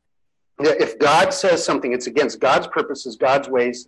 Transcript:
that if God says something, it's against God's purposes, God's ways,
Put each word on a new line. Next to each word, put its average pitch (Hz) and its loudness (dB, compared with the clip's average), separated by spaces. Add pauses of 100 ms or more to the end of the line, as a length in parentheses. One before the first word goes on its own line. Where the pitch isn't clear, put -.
(600)
that 151 2
if - -2
God 147 4
says 170 0
something, 135 -2
it's 127 -4
against 123 -2
God's 147 2
purposes, 139 -6
God's 139 0
ways, 123 -2